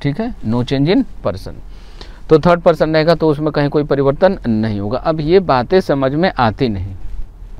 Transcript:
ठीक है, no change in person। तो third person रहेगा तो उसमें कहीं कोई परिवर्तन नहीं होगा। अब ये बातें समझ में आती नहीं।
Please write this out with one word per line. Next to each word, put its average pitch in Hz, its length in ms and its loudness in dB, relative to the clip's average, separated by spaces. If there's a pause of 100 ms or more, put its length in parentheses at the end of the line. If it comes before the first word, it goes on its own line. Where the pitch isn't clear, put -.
ठीक 139 200 -2
है, 240 120 -6 (120)
no 120 180 0
change 143 320 0
in 269 80 2 (220)
person। 90 280 -6 (760)
तो 160 100 8
third 175 220 4
person 160 320 2
रहेगा 160 220 4
तो 160 140 2
उसमें 151 220 0
कहीं 143 180 0
कोई 147 140 0
परिवर्तन 143 540 2 (100)
नहीं 110 320 0
होगा। 104 200 -4
अब 160 200 -2
ये 160 220 4
बातें 147 400 2
समझ 135 300 0
में 165 260 0
आती 123 320 2
नहीं। 95 240 -6 (680)